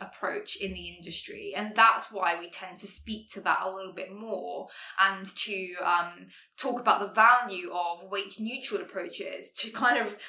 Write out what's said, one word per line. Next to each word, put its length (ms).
approach 560
in 160
the 160
industry. 680
And 180
that's 380
why 260
we 120
tend 300
to 80
speak 420
to 120
that 220
a 100
little 200
bit 200
more 540
and 260
to, 560
um, 460
talk 240
about 180
the 140
value 580
of 400
weight 300
neutral 400
approaches 720
to 180
kind 260
of 200